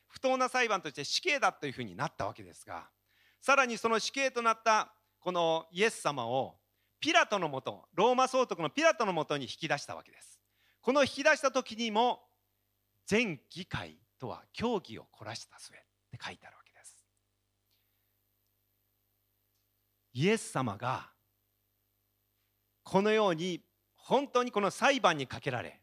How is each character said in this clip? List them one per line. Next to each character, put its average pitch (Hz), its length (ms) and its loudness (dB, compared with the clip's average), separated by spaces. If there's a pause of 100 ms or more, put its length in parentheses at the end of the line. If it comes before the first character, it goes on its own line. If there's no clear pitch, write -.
不 - 120 -20
当 262 180 2
な 254 120 0
裁 254 180 0
判 196 140 0
と 156 80 -8
し 135 40 -14
て 143 100 -8
死 - 180 -2
刑 285 180 0
だ 196 140 2
と - 140 -8
い - 20 -4
う 123 40 -10
ふ - 60 -14
う 123 40 -4
に 90 120 -12
な 131 120 -4
っ - 100 -8
た - 80 -4
わ 104 80 -6
け 107 100 -18
で 87 100 -20
す - 120 -20
が、 87 240 -14 (520)
さ 269 140 4
ら 269 100 6
に 233 120 -4
そ 226 120 0
の 220 100 2
死 - 120 -6
刑 269 200 -2
と 240 100 -4
な 226 120 4
っ 226 100 -8
た 214 300 2 (260)
こ 180 120 -4
の 165 400 0
イ 180 120 0
エ 226 60 4
ス - 120 -12
様 143 240 -2
を 117 340 -4 (400)
ピ 320 140 -2
ラ 330 140 6
ト 208 100 -2
の 170 120 -2
も 135 120 -6
と、 101 320 -10
ロ 226 200 4
ー - 20 0
マ 254 120 4
総 254 200 0
督 185 140 -6
の 156 80 -2
ピ - 120 -4
ラ 320 140 6
ト 240 100 0
の 190 80 0
も 156 120 -2
と 147 120 -2
に 135 80 -6
引 - 140 -10
き 160 80 -8
出 143 100 0
し - 80 -8
た 87 100 -10
わ 76 80 -14
け - 80 -20
で - 100 -20
す。 - 180 -20 (420)
こ 247 120 0
の 285 100 6
引 - 40 2
き - 160 -6
出 302 120 6
し - 60 -6
た 277 100 2
時 247 240 -2
に 226 160 -2
も、 226 320 2 (840)
全 202 340 0 (120)
議 180 160 -12
会 78 320 -8 (180)
と 127 120 -10
は 85 220 -10
協 240 280 -2
議 107 180 -16
を 73 140 -16
凝 - 140 -20
ら 110 100 -10
し - 100 -16
た - 140 -20
末 - 180 -20
っ - 20 -20 (300)
て - 100 -18
書 - 120 -12
い - 60 -16
て - 100 -20
あ - 20 -20
る - 80 -20
わ - 60 -20
け - 100 -20
で - 100 -20
す。 - 140 -20 (3250)
イ 131 160 0
エ 220 80 4
ス - 120 -8
様 123 280 -2
が 123 340 -6 (1700)
こ 190 220 2
の 214 80 4
よ 214 180 4
う 170 60 2
に 170 280 -6 (300)
本 262 340 0
当 247 160 2
に 247 80 -4
こ 202 100 0
の 190 100 2
裁 262 280 2
判 180 180 4
に 135 100 -4
か - 120 -10
け 139 120 -6
ら 120 100 -4
れ、 80 220 -12